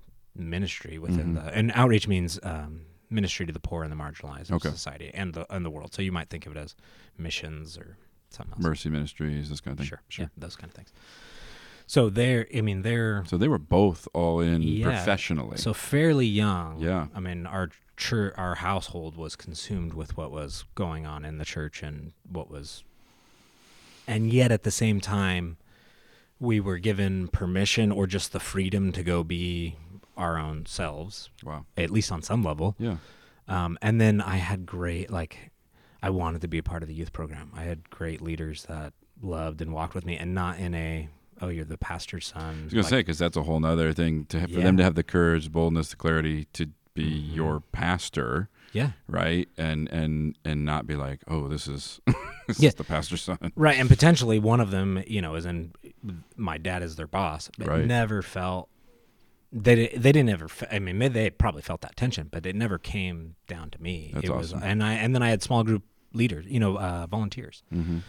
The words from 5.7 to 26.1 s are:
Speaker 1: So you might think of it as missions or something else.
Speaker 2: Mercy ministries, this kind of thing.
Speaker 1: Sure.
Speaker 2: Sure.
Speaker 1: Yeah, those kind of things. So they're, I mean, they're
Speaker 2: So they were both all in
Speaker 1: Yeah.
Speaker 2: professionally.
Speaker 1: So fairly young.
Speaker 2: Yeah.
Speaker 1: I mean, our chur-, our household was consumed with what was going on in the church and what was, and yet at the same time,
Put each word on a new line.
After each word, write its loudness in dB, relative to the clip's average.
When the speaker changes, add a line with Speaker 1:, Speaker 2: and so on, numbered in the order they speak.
Speaker 1:
So -6
you 0
might -4
think -10
of -14
it -8
as -12
missions -10
or -20
something -14
else. -4
Speaker 2:
Mercy 0
ministries, -4
this -10
kind -8
of -8
thing. -6
Speaker 1:
Sure. -12
Speaker 2:
Sure. -10
Speaker 1:
Yeah, -10
those -14
kind -18
of -20
things. -20
So 6
they're, 2
I 2
mean, 0
they're 0
Speaker 2:
So 0
they 4
were 2
both 4
all 2
in 4
Speaker 1:
Yeah. 2
Speaker 2:
professionally. 0
Speaker 1:
So -2
fairly 4
young. 2
Speaker 2:
Yeah. 0
Speaker 1:
I -8
mean, -6
our -4
chur-, 0
our -2
household -4
was -10
consumed -6
with -8
what -8
was -10
going -4
on -10
in -8
the -8
church -8
and -12
what -10
was, -14
and 2
yet 8
at 2
the 0
same 2
time, 0